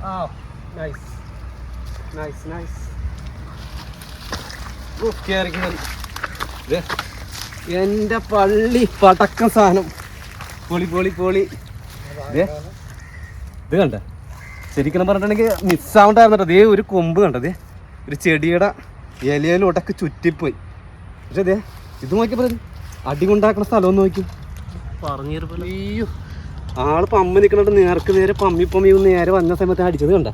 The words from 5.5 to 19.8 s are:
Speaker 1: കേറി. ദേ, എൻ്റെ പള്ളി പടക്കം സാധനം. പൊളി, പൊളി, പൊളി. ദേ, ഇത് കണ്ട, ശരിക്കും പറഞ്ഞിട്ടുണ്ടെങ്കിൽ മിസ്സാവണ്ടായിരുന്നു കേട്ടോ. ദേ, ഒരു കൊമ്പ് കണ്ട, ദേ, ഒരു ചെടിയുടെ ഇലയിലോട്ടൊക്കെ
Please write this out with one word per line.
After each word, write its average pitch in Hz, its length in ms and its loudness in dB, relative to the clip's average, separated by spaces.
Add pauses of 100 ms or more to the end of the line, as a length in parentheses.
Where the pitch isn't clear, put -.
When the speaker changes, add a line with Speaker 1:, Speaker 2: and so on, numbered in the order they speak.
Speaker 1:
കേറി. 180 220 -6 (920)
ദേ, 175 80 0 (1000)
എൻ്റെ 208 380 0 (120)
പള്ളി 214 500 4 (220)
പടക്കം 196 540 6
സാധനം. 190 300 4 (840)
പൊളി, 175 260 -2
പൊളി, 185 240 0
പൊളി. 185 240 0 (920)
ദേ, 165 100 2 (1200)
ഇത് - 140 -4
കണ്ട, 127 160 2 (800)
ശരിക്കും 151 340 0
പറഞ്ഞിട്ടുണ്ടെങ്കിൽ 208 400 2 (220)
മിസ്സാവണ്ടായിരുന്നു 214 680 8
കേട്ടോ. 185 140 0
ദേ, 185 60 8 (140)
ഒരു 202 100 4 (100)
കൊമ്പ് 170 320 2
കണ്ട, 135 120 0 (100)
ദേ, 180 60 -4 (560)
ഒരു 143 160 -8
ചെടിയുടെ 170 440 2 (600)
ഇലയിലോട്ടൊക്കെ 175 720 2